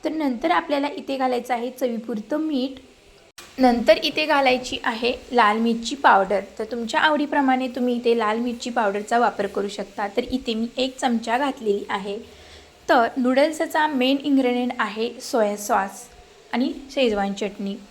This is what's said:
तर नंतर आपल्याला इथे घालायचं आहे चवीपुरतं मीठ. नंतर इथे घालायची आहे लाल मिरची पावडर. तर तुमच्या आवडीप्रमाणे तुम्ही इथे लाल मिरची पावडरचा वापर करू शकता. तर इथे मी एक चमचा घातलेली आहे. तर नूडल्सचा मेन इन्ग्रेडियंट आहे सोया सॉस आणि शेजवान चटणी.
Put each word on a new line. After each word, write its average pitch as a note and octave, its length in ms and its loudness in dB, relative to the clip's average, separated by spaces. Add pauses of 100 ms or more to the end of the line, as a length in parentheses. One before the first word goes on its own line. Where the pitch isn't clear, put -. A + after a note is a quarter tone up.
तर D#4 60 -2
नंतर D4+ 400 -2
आपल्याला D4 360 0
इथे C#4 300 -6
घालायचं B3+ 360 -2
आहे A#3 160 -4
चवीपुरतं A#3 680 -4
मीठ. C#4 420 -2 (800)
नंतर B3+ 420 6
इथे D#4 220 0
घालायची C4+ 580 2
आहे A#3+ 300 -2 (180)
लाल A3 260 4
मिरची A#3 380 0
पावडर. G3 440 4 (200)
तर A3 40 -4
तुमच्या A#3 360 -4
आवडीप्रमाणे D4 680 2
तुम्ही B3 280 0
इथे A#3 220 2
लाल G#3+ 200 0
मिरची A#3+ 320 -4
पावडरचा G#3+ 500 0
वापर G#3+ 280 0
करू G3+ 200 -4
शकता. G3+ 400 -8
तर - 140 -4 (100)
इथे B3+ 220 -4
मी A3+ 140 -2 (100)
एक C4 200 -4
चमचा A#3 400 0
घातलेली A3+ 520 -2
आहे. G#3 520 -8 (480)
तर B3 180 6 (100)
नूडल्सचा D4+ 720 2
मेन C4+ 360 2
इन्ग्रेडियंट B3+ 560 2
आहे A3 420 -4
सोया G#3 360 0
सॉस G3+ 320 0 (640)
आणि A#3+ 200 0 (180)
शेजवान G3+ 420 0
चटणी. G3+ 420 -6 (140)